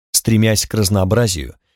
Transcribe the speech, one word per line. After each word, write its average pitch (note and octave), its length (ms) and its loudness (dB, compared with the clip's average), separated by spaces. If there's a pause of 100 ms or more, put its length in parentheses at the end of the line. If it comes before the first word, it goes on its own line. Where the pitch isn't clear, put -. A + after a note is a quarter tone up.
(120)
Стремясь A2 540 2
к - 80 -12
разнообразию, G2 840 0 (200)